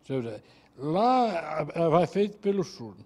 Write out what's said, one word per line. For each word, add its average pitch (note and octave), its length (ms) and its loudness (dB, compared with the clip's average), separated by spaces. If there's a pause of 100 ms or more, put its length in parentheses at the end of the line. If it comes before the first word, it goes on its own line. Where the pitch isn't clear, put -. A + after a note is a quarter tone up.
seu C3 180 -4
José, A2 200 -8 (360)
lá, E3 960 0
é, E3+ 140 2
vai E3 180 6
feito G3+ 340 -2
pelo G3 260 0
sus. G#2+ 300 -16 (100)